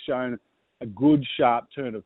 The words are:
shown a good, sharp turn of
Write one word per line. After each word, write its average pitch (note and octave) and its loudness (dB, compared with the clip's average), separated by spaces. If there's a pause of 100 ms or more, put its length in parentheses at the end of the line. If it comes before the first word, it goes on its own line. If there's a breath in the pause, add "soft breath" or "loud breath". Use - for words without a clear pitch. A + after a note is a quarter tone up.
shown B2+ -4 (420)
a B2 -12
good, C3+ 4 (140)
sharp A#2+ 2 (100)
turn B2+ -8
of G2+ -10